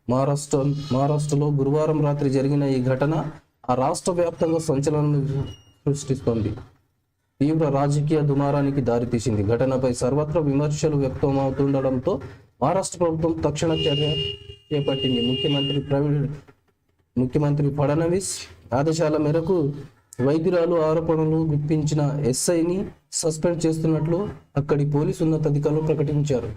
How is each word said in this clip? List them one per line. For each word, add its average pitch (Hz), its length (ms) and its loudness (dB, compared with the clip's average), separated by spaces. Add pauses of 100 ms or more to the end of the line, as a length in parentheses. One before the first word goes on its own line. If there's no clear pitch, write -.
మహారాష్ట్ర, 139 480 0 (360)
మహారాష్ట్రలో 147 580 2
గురువారం 151 540 2
రాత్రి 143 240 0
జరిగిన 139 340 2
ఈ 135 200 0
ఘటన 143 420 0 (440)
ఆ 123 40 2
రాష్ట్ర 147 380 0
వ్యాప్తంగా 170 480 0
సంచలనం 147 680 0 (580)
సృష్టిస్తోంది. 123 680 -2 (920)
తీవ్ర 156 280 2
రాజకీయ 143 520 2
దుమారానికి 139 600 2
దారితీసింది. 117 680 0
ఘటనపై 127 460 2
సర్వత్రా 147 480 0
విమర్శలు 147 540 0
వ్యక్తమవుతుండడంతో 135 1300 0 (420)
మహారాష్ట్ర 180 360 0
ప్రభుత్వం 165 320 0
తక్షణ 160 400 -2
చర్య 151 520 0 (500)
చేపట్టింది. 135 580 0
ముఖ్యమంత్రి 143 500 0
ప్రవీణ్, 143 460 0 (880)
ముఖ్యమంత్రి 143 520 0
ఫడ్నవీస్ 160 680 0 (380)
ఆదేశాల 156 420 0
మేరకు 156 560 0 (520)
వైద్యురాలు 165 500 2
ఆరోపణలు 160 640 2
గుప్పించిన 151 640 0
ఎస్ఐని 160 840 0 (260)
సస్పెండ్ 165 540 -2
చేస్తున్నట్లు 160 640 0 (280)
అక్కడి 143 320 0
పోలీసు 165 340 0
ఉన్నతాధికారులు 151 580 0
ప్రకటించారు. 147 760 0